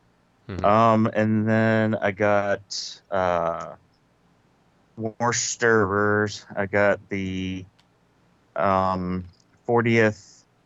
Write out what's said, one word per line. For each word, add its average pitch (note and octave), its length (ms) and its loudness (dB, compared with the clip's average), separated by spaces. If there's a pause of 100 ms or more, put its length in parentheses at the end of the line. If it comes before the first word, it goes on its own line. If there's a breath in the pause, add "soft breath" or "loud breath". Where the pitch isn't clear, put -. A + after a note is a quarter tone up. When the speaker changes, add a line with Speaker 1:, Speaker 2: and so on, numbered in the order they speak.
(500)
Speaker 1:
Mm-hmm. F#2 160 -6
Speaker 2:
Um, A2 480 4
and G#2+ 340 0
then A2 480 2
I G2+ 160 -2
got, G2+ 920 -2 (100)
uh, E2+ 640 -2 (1200)
more A2+ 360 -4
Stirrers. G#2 1120 0 (100)
I G2 120 -4
got G2+ 420 0
the, F#2 560 -6 (920)
um, F#2 680 0 (400)
fortieth A#2 800 0 (200)